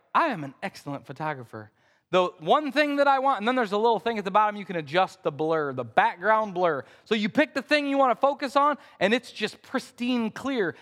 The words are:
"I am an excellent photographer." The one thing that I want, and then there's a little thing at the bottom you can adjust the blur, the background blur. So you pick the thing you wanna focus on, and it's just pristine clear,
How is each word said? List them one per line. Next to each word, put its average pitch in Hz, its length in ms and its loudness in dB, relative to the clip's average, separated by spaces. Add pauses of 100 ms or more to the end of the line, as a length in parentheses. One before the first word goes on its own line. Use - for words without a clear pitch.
(140)
"I 330 140 2
am 202 160 -4
an 139 180 -12
excellent 143 440 -10
photographer." 131 680 -10 (400)
The 180 180 4 (100)
one 254 340 0
thing 294 240 0
that 285 100 4
I 269 120 4
want, 269 200 0
and 208 80 -2
then 254 80 0
there's 226 160 0
a 202 60 -2
little 220 220 2
thing 233 180 -4
at 196 80 -8
the 190 60 -4
bottom 208 260 2
you 202 80 -10
can 185 100 -10
adjust 170 480 -2
the 165 80 0
blur, 156 420 -2
the 127 120 -6
background 202 680 0
blur. 165 300 0 (220)
So 220 100 -2
you 214 140 -2
pick - 240 0
the 277 80 -4
thing 294 260 0
you 277 100 0
wanna 262 180 4
focus 277 400 -2
on, 285 220 4 (220)
and 196 140 2
it's 247 180 -4
just - 300 -8
pristine 240 680 -4
clear, 233 520 -4